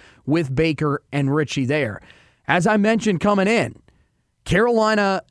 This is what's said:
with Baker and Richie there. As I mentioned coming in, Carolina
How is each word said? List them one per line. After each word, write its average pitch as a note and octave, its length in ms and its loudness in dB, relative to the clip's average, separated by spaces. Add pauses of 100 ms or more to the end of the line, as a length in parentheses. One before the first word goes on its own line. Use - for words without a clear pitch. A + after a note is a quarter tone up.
(260)
with C#3 280 -2
Baker D3+ 560 -2
and C#3 240 -2
Richie D3 300 -2
there. C3 380 -4 (440)
As E3 200 2
I G#3+ 100 2
mentioned G#3 440 0
coming G3+ 280 2
in, G3 320 -2 (640)
Carolina G#3+ 880 0